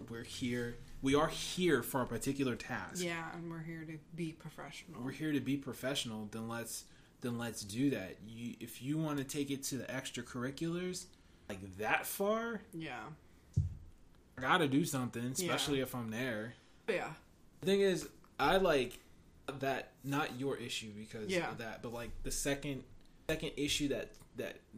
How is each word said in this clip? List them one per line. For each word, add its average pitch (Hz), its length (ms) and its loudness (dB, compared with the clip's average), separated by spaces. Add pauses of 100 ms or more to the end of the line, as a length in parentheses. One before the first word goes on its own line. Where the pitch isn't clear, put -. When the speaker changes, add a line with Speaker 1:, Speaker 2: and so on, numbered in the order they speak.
Speaker 1:
we're 117 160 -8
here, 120 520 -2 (260)
we 135 120 6
are 156 140 8
here 151 560 4
for 131 180 2
a 113 40 2
particular 123 500 2
task. 110 480 -4
Speaker 2:
Yeah, 165 300 -2
and 170 160 -6
we're 165 120 -6
here 165 220 -8
to 160 140 -8 (180)
be 160 160 -2
professional. 151 720 -12
Speaker 1:
We're 131 100 -2
here 156 200 -2
to 143 80 4
be 127 160 2
professional, 123 760 -4
then 113 160 -6
let's, 113 360 -6 (360)
then 120 180 -2
let's 117 240 -4
do 113 280 2
that. 95 260 -2 (100)
You, 113 320 -8
if - 240 -10
you 143 160 0
wanna 147 240 0
take 143 300 -2
it 135 120 -2
to - 120 -2
the 117 80 -2
extracurriculars, 143 1200 -4 (420)
like, 95 300 -8
that 110 280 2
far, 220 540 0 (140)
Speaker 2:
Yeah. 139 300 -6 (1300)
Speaker 1:
I - 40 -8
gotta 151 260 6
do 139 180 6
something, 123 380 0
Speaker 2:
Yeah. 123 80 0
Speaker 1:
especially 139 500 2
if 127 140 -2
I'm 117 160 -2
there. 113 440 -2 (340)
Speaker 2:
Yeah. 165 240 0 (480)
Speaker 1:
The 143 60 -6
thing 196 160 6
is, 185 260 4 (300)
I 156 180 6
like 165 420 6 (600)
that, 135 320 0 (100)
not 139 380 0
your 135 160 0
issue 113 360 -6
because 110 380 -8
Speaker 2:
Yeah. 165 220 2
Speaker 1:
of 107 60 -8
that, 117 240 -8
but, 117 100 -6
like, 117 180 -4 (140)
the - 80 -2
second, 143 500 0 (460)
second 156 280 0
issue 143 320 2
that, 117 220 0 (260)
that, 117 220 -6 (200)